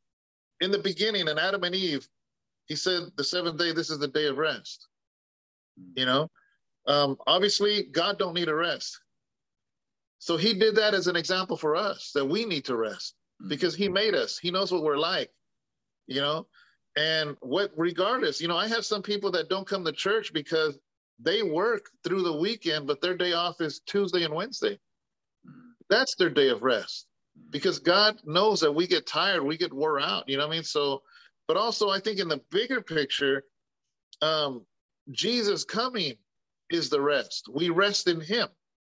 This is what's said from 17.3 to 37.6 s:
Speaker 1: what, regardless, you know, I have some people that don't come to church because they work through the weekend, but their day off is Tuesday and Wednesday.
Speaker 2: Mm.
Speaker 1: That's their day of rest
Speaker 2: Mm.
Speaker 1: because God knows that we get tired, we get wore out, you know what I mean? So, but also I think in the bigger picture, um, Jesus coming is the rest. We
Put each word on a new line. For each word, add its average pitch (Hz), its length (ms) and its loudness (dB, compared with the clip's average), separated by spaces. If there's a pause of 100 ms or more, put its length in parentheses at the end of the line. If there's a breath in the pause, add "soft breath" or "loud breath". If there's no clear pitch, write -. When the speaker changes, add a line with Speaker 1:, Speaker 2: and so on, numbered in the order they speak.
Speaker 1:
what, 139 340 -2
regardless, 175 640 0
you 165 80 -4
know, 170 80 0
I 196 120 0
have 226 180 -2
some 208 160 -2
people 202 300 -4
that 160 180 -2
don't 190 180 -4
come 190 160 -4
to 160 80 -2
church 202 400 -2
because 156 460 -2 (420)
they 185 240 0
work 196 460 0 (160)
through 185 160 0
the 170 160 0
weekend, 165 500 -2
but 143 140 0
their 180 160 0
day 175 160 0
off 170 260 -2
is 156 220 -4
Tuesday 180 420 0
and 151 100 -2
Wednesday. 165 460 -4 (680)
Speaker 2:
Mm. - 280 -20 (160)
Speaker 1:
That's 247 260 4
their 170 140 4
day 135 200 6
of 110 140 0
rest 113 440 -2 (300)
Speaker 2:
Mm. - 140 -20
Speaker 1:
because - 280 0
God 208 440 4
knows 175 380 2
that 151 100 6
we 170 160 2
get 170 180 2
tired, 170 380 0
we 160 140 -2
get 165 160 -2
wore 143 260 0
out, 165 300 -2
you 135 80 -2
know 151 100 0
what 160 60 -4
I 165 40 -2
mean? 160 60 -6
So, 143 380 0 (460 soft breath)
but 160 100 2
also 214 320 0
I 196 100 0
think 202 200 -4
in 175 100 -2
the 143 200 -2
bigger 240 320 0
picture, 143 640 0 (800)
um, 147 440 0 (460)
Jesus 208 540 0
coming 214 500 -4 (540)
is 160 200 0
the 147 120 2
rest. 139 500 -2
We 160 180 0